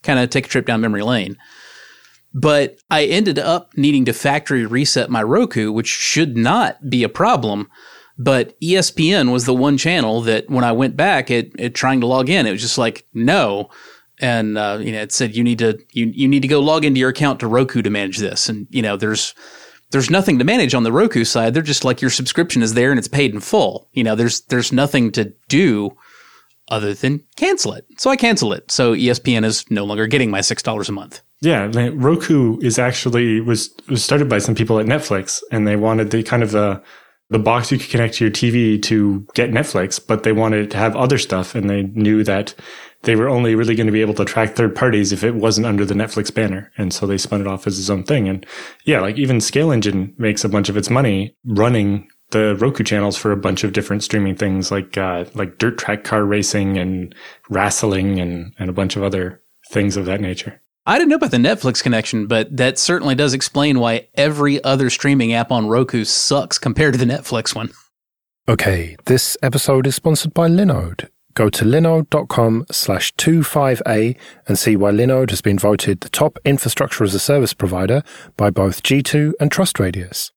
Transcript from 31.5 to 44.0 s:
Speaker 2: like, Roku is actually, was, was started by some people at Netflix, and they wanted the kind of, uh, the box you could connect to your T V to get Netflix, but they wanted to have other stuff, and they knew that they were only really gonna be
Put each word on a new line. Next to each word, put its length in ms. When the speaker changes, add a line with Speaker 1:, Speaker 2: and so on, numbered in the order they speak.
Speaker 2:
like, 220
Roku 640
is 180
actually, 640
was, 300
was 140
started 260
by 80
some 160
people 260
at 60
Netflix, 560
and 160
they 80
wanted 360
the 100
kind 220
of, 100
uh, 260
the 80
box 320
you 80
could 100
connect 260
to 100
your 60
T 200
V 280
to 540
get 160
Netflix, 560
but 180
they 100
wanted 360
to 80
have 180
other 220
stuff, 380
and 140
they 140
knew 420
that 280
they 120
were 140
only 260
really 180
gonna 180
be 100